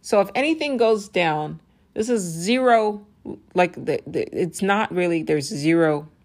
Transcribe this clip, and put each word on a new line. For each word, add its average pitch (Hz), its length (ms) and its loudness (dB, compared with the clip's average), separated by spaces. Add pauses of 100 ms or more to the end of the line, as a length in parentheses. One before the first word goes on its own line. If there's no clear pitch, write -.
So - 180 2
if 196 160 2
anything 294 400 -2
goes 220 320 2
down, 156 540 -2 (320)
this 220 160 -4
is 226 120 0
zero, 208 840 2 (480)
like, 180 200 2
the, 135 320 -4
the, 151 220 -4 (100)
it's 165 240 -4
not 202 320 0
really, 170 300 0
there's 151 240 0
zero 156 640 0 (160)